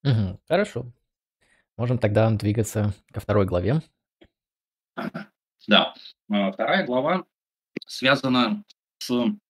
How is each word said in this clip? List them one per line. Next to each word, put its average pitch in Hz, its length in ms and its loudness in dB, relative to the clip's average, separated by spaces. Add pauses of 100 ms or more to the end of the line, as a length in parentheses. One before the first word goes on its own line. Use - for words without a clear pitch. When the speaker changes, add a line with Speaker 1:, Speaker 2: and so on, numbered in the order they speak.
Speaker 1:
Мгм. 110 440 0
Хорошо. 156 440 -2 (840)
Можем 120 220 0
тогда 110 320 2
двигаться 104 640 0 (200)
ко 104 80 -8
второй 104 240 2
главе. 92 360 0 (1900)
Speaker 2:
Да. 95 260 2 (380)
Э, 101 200 0
вторая 180 340 -2
глава 147 400 -2 (640)
связана 127 760 0 (360)
с - 120 -8 (380)